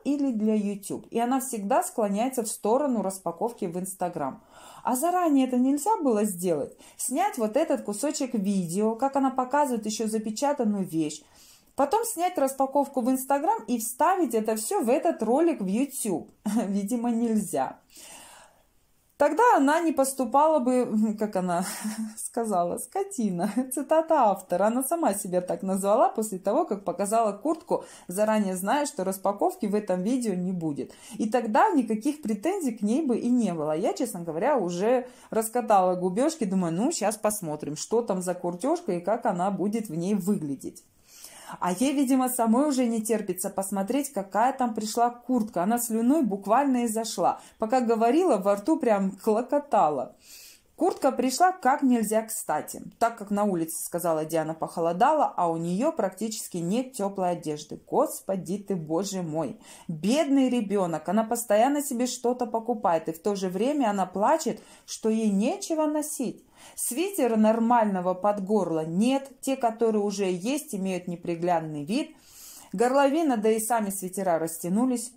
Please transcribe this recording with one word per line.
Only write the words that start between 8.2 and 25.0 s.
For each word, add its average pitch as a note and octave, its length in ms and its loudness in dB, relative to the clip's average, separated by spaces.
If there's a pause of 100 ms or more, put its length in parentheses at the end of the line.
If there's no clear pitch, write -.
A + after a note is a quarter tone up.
видео, G3 600 0
как C4+ 200 -2
она C4+ 140 2
показывает B3+ 560 0
ещё A3 220 -2
запечатанную A3 760 0
вещь. D#3 380 -4 (540)
Потом G4+ 280 2
снять F4+ 320 -2
распаковку C4+ 640 0
в A#3+ 100 0
Instagram C#4+ 560 0
и B3 120 0
вставить D#4 560 0
это A3 220 0
всё F#4 260 -2
в A3 80 0
этот D#4+ 320 0
ролик C4 380 2
в G3 60 -4
YouTube. G#3 640 -2 (140)
<laughs> G#3 240 -2
Видимо, G3+ 420 -2
нельзя. G#3+ 680 0 (1400)
Тогда F4+ 400 4
она D4 240 4
не D#4+ 120 2
поступала C4+ 680 2
бы, A3+ 580 2
<laughs> - 20 -12
как G#3 180 -2
она F3+ 280 0 (280)
<laughs> G#3+ 240 -8
сказала, G3 600 -2
скотина. G#3+ 720 -2 (240)
Цитата D#4+ 420 0
автора. G3 500 2
Она A#3 180 0
сама C#4 320 0